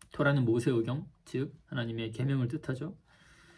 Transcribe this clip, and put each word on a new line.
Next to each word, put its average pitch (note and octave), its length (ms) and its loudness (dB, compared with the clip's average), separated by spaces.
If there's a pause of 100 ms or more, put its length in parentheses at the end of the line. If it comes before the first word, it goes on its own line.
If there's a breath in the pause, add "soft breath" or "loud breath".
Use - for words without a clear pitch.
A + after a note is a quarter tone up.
(140)
토라는 C#3+ 300 4
모세오경, A#2 640 2 (200)
즉 C3+ 280 -4 (140)
하나님의 A2+ 440 -4
계명을 B2+ 360 0
뜻하죠. D#3 500 -6 (600 soft breath)